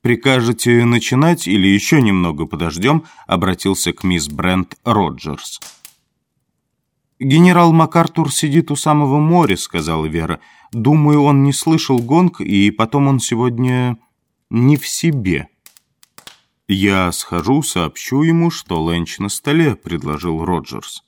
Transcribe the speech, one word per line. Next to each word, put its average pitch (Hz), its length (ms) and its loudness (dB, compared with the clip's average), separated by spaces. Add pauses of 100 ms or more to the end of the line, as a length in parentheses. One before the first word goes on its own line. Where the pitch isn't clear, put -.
"Прикажете 120 840 2
начинать 127 640 0
или 95 180 2
ещё 101 320 2
немного 90 480 0
подождём?" — 90 580 -2 (220)
обратился 92 680 -2
к - 120 -12
мисс 87 240 -2
Брент 92 560 -4
Роджерс. 87 760 -4 (1600)
"Генерал 170 540 6
МакАртур 160 600 2
сидит 156 380 0
у 143 60 -2
самого 147 420 2
моря", — 151 380 2 (120)
сказала 80 380 -2
Вера. 80 320 -4 (340)
"Думаю, 147 500 2
он 139 200 4
не 139 100 2
слышал 160 460 0
гонг, 165 420 0
и 180 300 2
потом 139 380 0
он 135 100 2
сегодня 123 800 -2 (520)
не 127 260 4
в 139 100 -8
себе". 98 600 -2 (1200)
"Я 95 420 2
схожу, 101 520 -4
сообщу 92 600 -4
ему, 165 280 2
что 85 420 -4
Ленч 85 260 -6
на 101 100 -6
столе", — 147 460 -2 (100)
предложил 80 600 -6
Роджерс. 71 640 -8